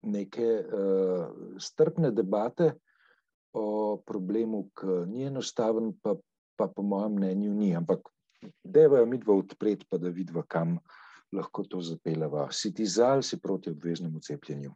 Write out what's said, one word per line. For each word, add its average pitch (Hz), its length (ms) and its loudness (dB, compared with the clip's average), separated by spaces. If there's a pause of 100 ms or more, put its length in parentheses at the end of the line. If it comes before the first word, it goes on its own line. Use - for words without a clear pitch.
neke, 104 560 -2
eh, 95 680 0 (340)
strpne 160 520 2
debate 107 640 0 (800)
o 107 420 0 (100)
problemu, 104 680 -2
ki 92 320 -2
ni 123 160 -6
enostaven, 113 800 -2
pa, 101 140 0 (400)
pa - 120 0
po - 140 -6
mojem 101 340 0
mnenju 98 380 0
ni. 101 220 2
Ampak 85 240 0 (640)
dajva 147 340 6
jo 117 80 6
midva 113 280 2
odpreti, 98 540 0
pa 90 100 -2
da 87 120 -2
vidva, 85 320 -6
kam 85 360 0 (540)
lahko - 320 -6
to 95 160 -8
zapeljeva. 80 720 -4
Si 101 220 -6
ti 110 120 -2
za 101 280 4
ali 135 80 4
si - 180 -6
proti 92 300 -4
obveznemu 82 500 -6
cepljenju? 71 560 -10